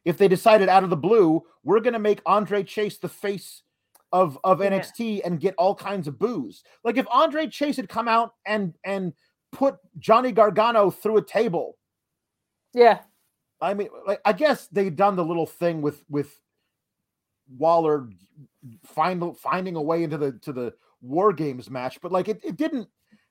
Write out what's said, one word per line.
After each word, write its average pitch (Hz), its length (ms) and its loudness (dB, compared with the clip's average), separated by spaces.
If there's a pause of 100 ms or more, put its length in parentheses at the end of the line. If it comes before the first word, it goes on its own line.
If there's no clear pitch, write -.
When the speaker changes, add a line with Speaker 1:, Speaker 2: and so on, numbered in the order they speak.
Speaker 1:
if 165 140 -2
they 202 100 4
decided 196 400 4
out 185 160 6
of 185 60 -4
the 160 80 0
blue, 165 460 4 (200)
we're 190 160 2
gonna 233 200 -2
make 208 260 0
Andre 202 380 0
Chase - 340 -6
the 180 100 -10
face - 540 -10 (500)
of, 180 320 2
of 190 160 4
Speaker 2:
Yeah. 196 80 0
Speaker 1:
N 190 60 0
X 190 180 -4
T 220 320 -6
and 170 160 -4
get 185 180 -2
all 185 180 2
kinds 196 320 -8
of 135 120 -12
boos. 196 440 -6 (200)
Like, 226 140 -2
if 254 140 -2
Andre 302 360 0
Chase 285 300 -4
had 277 120 -10
come 233 180 -6
out 226 260 0 (120)
and, 196 280 -4 (100)
and 190 300 -6 (380)
put 269 260 -2 (220)
Johnny 247 320 2
Gargano 214 580 4
through 214 280 0
a 196 60 2
table. 170 540 -2 (960)
Speaker 2:
Yeah. 233 260 6 (640)
Speaker 1:
I 175 140 -2
mean, 196 140 -6 (160)
like, 202 200 -4
I 208 80 4
guess 269 340 0
they'd 196 280 -2
done 196 200 2
the 180 80 0
little 165 220 -2
thing 165 360 -4
with, 147 280 -4
with 143 280 -6 (1200)
Waller 156 520 2 (760)
find, 175 540 -4
finding 180 380 -6
a 160 60 -4
way 165 220 -2
into 160 140 -6
the, 143 220 -2
to - 120 -14
the 120 220 -8 (280)
War 170 320 0
Games 131 360 -8
match, 127 320 -8
but, 175 100 -10
like, 185 160 -2
it, 208 160 -6
it 240 140 -10
didn't, 294 320 -6 (420)